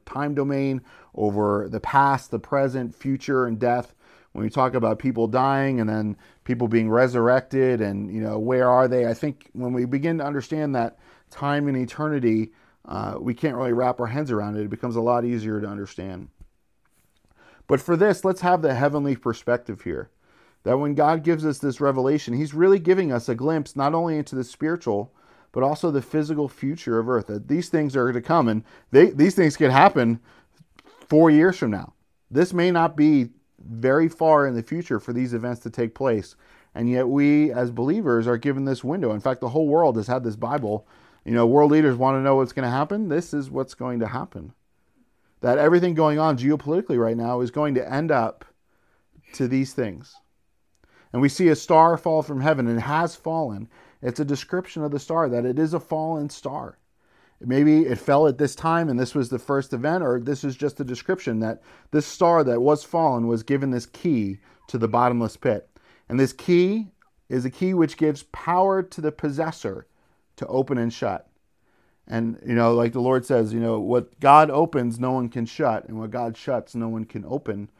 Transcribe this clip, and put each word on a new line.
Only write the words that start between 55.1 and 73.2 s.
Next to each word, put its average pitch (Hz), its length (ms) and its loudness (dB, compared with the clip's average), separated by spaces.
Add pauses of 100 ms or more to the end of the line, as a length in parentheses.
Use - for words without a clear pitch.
that 120 160 -2
it 127 120 -2
is 156 140 0
a 170 80 -2
fallen 156 480 -6
star. 135 480 -12 (640)
Maybe 147 460 4
it 123 120 -2
fell 147 280 4
at 131 100 2
this 143 180 -2
time 165 360 0
and 120 100 0
this 127 140 -4
was 131 160 -2
the 127 80 -4
first 139 340 -4
event, 151 320 -2
or 123 160 0
this 135 240 -6
is 135 100 -6
just 143 260 -6
a 143 40 -6
description 123 560 -4
that 110 220 -6 (300)
this 147 140 0
star 170 380 2
that 120 160 0
was 147 240 2
fallen 139 420 0
was 117 160 -2
given 139 280 -2
this 120 160 -4
key 107 520 -4 (280)
to - 100 -6
the 113 100 -2
bottomless 120 500 0
pit. 110 340 -4 (400)
And 123 100 0
this 131 140 0
key 185 540 0 (420)
is 127 160 -4
a 131 40 -6
key 185 220 -4
which 165 240 0
gives 151 280 -2
power 190 580 0
to 180 180 -12
the 151 120 -2
possessor 151 720 -6 (500)
to - 100 -12
open 131 300 -2
and 117 160 -2
shut. 98 340 -6 (800)
And, 113 400 -4
you 123 80 -2
know, 117 200 4
like 120 180 2
the 127 80 -4
Lord 127 240 2